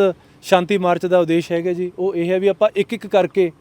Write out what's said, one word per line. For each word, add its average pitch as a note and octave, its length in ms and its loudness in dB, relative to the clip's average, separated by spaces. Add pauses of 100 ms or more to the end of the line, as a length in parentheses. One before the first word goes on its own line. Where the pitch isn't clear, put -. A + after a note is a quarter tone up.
(420)
ਸ਼ਾਂਤੀ F#3 360 2
ਮਾਰਚ F3 280 0
ਦਾ F3+ 140 2
ਉਦੇਸ਼ E3 320 0
ਹੈਗਾ F3 220 -2
ਜੀ, F3+ 260 -6
ਉਹ F#3 160 -4
ਇਹ E3+ 160 -2
ਹੈ F#3 80 0
ਵੀ G3 80 0
ਆਪਾਂ G#3 280 2
ਇੱਕ G3 180 -2
ਇੱਕ G#3 140 -12
ਕਰਕੇ F3+ 540 0